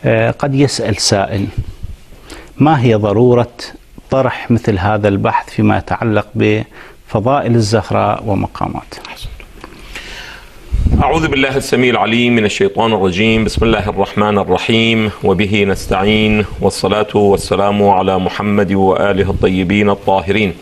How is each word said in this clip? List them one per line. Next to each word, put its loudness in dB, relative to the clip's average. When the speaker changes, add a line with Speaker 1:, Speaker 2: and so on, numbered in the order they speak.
Speaker 1:
آه، 2
قد -4
يسأل 0
سائل: -2
ما 4
هي 4
ضرورة 2
طرح -2
مثل 0
هذا 0
البحث 0
فيما 2
يتعلق -2
بفضائل -2
الزهراء 0
ومقامات؟ -6
Speaker 2:
أحسنت. -14
أعوذ 0
بالله 0
السميع 2
العليم 2
من 2
الشيطان 0
الرجيم. 2
بسم 0
الله 2
الرحمن 0
الرحيم، 0
وبه 2
نستعين، 0
والصلاة 0
والسلام 2
على 2
محمد -2
وآله 2
الطيبين 2
الطاهرين. 0